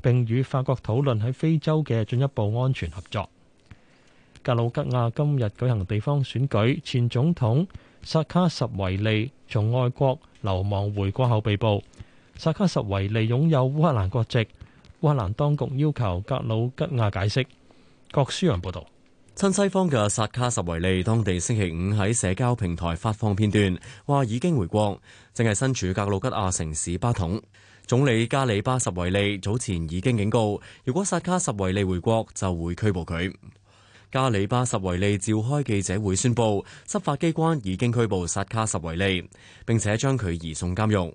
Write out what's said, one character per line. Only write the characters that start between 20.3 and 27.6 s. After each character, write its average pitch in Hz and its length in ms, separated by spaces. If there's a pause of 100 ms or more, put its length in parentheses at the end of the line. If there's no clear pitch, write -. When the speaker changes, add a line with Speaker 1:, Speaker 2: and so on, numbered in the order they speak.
Speaker 2:
什 113 140
維 85 160
利 92 240
當 110 200
地 92 160
星 113 160
期 98 160
五 90 220
喺 104 180
社 101 220
交 123 220
平 87 200
台 82 200
發 107 180
放 104 220
片 104 160
段， 98 260 (300)
話 139 180
已 113 140
經 175 180
回 98 80
國， 104 340 (320)
正 120 140
係 110 80
身 131 180
處 95 220
格 101 80
魯 101 180
吉 131 100
亞 98 220
城 80 220
市 87 240
巴 120 160
統。 92 260 (460)